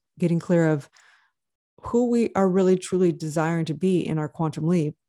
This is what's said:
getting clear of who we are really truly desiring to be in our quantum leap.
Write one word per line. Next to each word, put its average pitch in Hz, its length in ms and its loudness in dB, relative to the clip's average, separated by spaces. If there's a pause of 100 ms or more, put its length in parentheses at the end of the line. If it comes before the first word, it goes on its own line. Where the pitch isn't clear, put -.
(180)
getting 170 220 0
clear 165 280 2
of 151 200 -2 (920)
who 240 260 0
we 233 260 0
are 190 140 2
really 185 280 4
truly 180 360 0
desiring 160 540 -2
to 160 80 -4
be 185 260 0
in 156 180 -4
our 151 100 -4
quantum 156 380 -4
leap. 160 300 0 (120)